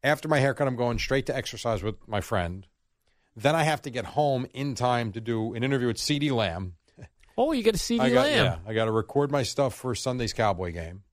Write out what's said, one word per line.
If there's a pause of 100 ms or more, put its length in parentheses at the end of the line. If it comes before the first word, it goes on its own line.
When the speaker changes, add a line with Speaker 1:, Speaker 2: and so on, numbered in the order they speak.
Speaker 1:
After
my
haircut,
I'm
going
straight
to
exercise
with (120)
my
friend. (720)
Then
I
have
to
get
home
in
time
to
do
an
interview
with
C
D
Lamb. (640)
Speaker 2:
Oh,
you
get
a
C
D
Speaker 1:
I
got,
Speaker 2:
Lamb.
Speaker 1:
yeah,
I
gotta
record
my
stuff
for
Sunday's
Cowboy
game.